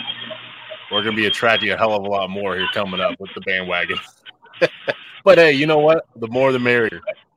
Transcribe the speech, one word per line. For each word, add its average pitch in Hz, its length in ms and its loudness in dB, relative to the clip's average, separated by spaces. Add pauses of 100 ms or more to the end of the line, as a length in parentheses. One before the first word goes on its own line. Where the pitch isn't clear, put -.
(920)
we're 104 120 -4
gonna 107 140 -4
be 107 100 0
attracting 104 440 0
a 95 60 -2
hell 107 180 0
of 98 100 -2
a 101 40 -8
lot 98 220 -4
more 98 260 -4
here 92 160 -4
coming 95 280 -6
up 90 200 -4
with 95 140 -14
the 98 80 -14
bandwagon. 90 560 -4 (640)
<laughs> - 80 2 (540)
But 190 140 8
hey, 165 160 8
you 139 140 0
know 156 140 4
what? 160 260 4 (100)
The 113 120 -8
more 131 220 2
the 127 80 2
merrier. 120 440 0 (340)